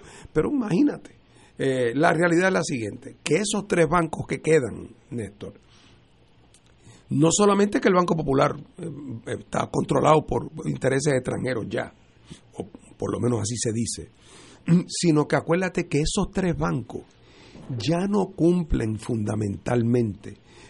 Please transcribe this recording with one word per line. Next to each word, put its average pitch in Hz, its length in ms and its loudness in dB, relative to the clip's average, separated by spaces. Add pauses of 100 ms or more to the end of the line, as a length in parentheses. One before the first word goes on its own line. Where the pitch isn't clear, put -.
(320)
pero 156 180 0
imagínate, 233 600 0 (440)
eh, 131 380 0
la 165 180 4
realidad 170 360 4
es 190 60 2
la 185 80 2
siguiente, 117 600 -6
que 147 140 2
esos 208 320 -2
tres 170 200 4
bancos 160 380 0
que - 160 -6
quedan, 113 460 2 (220)
Néstor, 104 440 -10 (1600)
no 139 200 4
solamente 202 500 4
que 240 80 4
el 190 60 6
Banco 180 220 2
Popular, 147 400 2 (220)
eh, 165 100 -10 (500)
está - 320 -4
controlado 143 560 2
por 127 240 -4 (160)
intereses 135 480 0
extranjeros 117 540 -4
ya, 113 240 -6 (640)
o - 100 -10 (300)
por 104 160 -4
lo 92 80 -4
menos 117 220 0
así 113 140 -4
se 110 160 -2
dice, 107 380 -6 (560)
<clears throat> 170 220 4
sino 147 380 2
que 156 100 0
acuérdate 175 500 -2
que 143 140 0
esos 175 320 -2
tres 175 240 -2
bancos 147 460 -4 (760)
ya 165 300 -2
no 202 180 0 (100)
cumplen 147 640 2
fundamentalmente 107 1400 -2 (320)